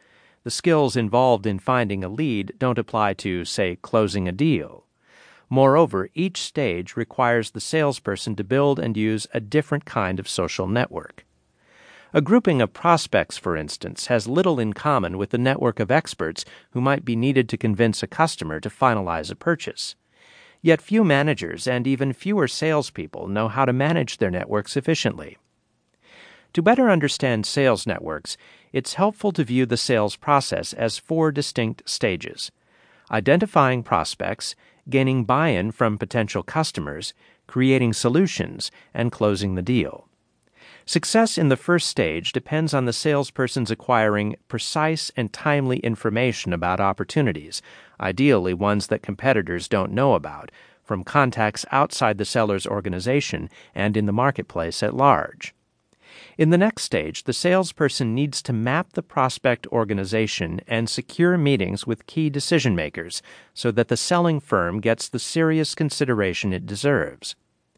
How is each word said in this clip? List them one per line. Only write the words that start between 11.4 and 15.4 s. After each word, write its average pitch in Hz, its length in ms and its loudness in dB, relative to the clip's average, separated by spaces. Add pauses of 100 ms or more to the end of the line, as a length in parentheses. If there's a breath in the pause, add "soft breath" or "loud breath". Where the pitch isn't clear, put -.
A 156 80 2
grouping 165 400 4
of 107 140 0
prospects, - 640 0
for 85 180 -2
instance, 78 520 -8
has 110 200 0
little 160 320 2
in 110 140 -2
common 101 420 0
with 101 140 -4
the 123 80 0
network 123 420 0